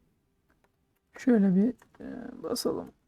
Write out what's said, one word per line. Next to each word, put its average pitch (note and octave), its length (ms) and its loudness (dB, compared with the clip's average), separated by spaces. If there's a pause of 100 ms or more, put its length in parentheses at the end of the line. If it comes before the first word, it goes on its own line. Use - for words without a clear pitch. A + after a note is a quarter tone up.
(1200)
Şöyle G3+ 380 4
bir, G#3+ 180 2 (260)
e, - 420 -16
basalım. - 480 -4 (180)